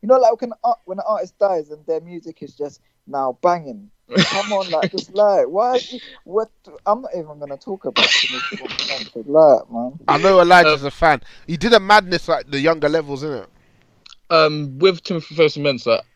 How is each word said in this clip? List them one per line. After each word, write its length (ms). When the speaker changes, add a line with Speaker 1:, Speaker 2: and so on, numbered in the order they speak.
Speaker 1:
You 60
know, 100
like, 240
when, 100
uh, 120
when 140
an 100
artist 300
dies 320
and 160
their 160
music 400
is 120
just 280
now 340
banging. 500
Come 380
on, 180
like, 200
just, 240
like, 320
why? 300
Is 120
he, 140
what? 260
I'm 160
not 140
even 240
gonna 180
talk 300
about 180
it. 1200
Like, 460
man. 340
Speaker 2:
I 120
know 220
Elijah's 420
Speaker 3:
Um, 60
Speaker 2:
a 20
fan. 320
He 100
did 160
a 80
madness 480
at 220
the 100
younger 300
levels, 320
innit? 240
Speaker 3:
Um, 500
with 240
Timothy 340
Fosu 260
Mensah, 400